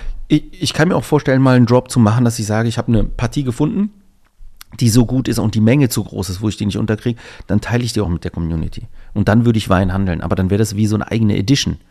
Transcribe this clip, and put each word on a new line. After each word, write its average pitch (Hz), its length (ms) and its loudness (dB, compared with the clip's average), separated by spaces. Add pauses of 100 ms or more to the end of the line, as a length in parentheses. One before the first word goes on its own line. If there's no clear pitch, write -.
(280)
ich, - 340 -2
ich - 120 -4
kann 156 140 2
mir 185 80 0
auch 135 80 -2
vorstellen, 135 380 2
mal 131 140 6
einen 123 100 6
Drop 123 260 2
zu - 80 0
machen, 113 260 4
dass 117 140 0
ich 107 80 -4
sage, 110 200 0
ich 113 100 -4
hab 117 100 -4
eine 110 160 2
Partie 120 400 -4
gefunden, 156 480 -2 (880)
die 120 100 2
so 117 160 4
gut 127 220 -2
ist 120 120 -2
und 104 160 -2
die 110 60 0
Menge 127 280 4
zu 110 140 -4
groß 98 260 -8
ist, 92 120 -8
wo 110 80 -2
ich 98 80 -6
die 107 80 -4
nicht 98 120 -2
unterkrieg, 110 400 -2 (300)
dann 101 140 0
teile 120 220 -2
ich 117 100 -6
die 107 80 -2
auch 90 80 -2
mit 85 140 -4
der 87 80 -8
Community. 80 560 -6 (260)
Und 101 160 0
dann 117 160 4
würde 117 120 2
ich 104 120 -4
Wein 92 240 2
handeln, 92 280 -2
aber 92 140 -2
dann 92 140 0
wär 98 80 2
das 104 180 0
wie 107 120 0
so 104 80 0
eine - 160 -2
eigene 107 260 2
Edition. 98 400 0 (120)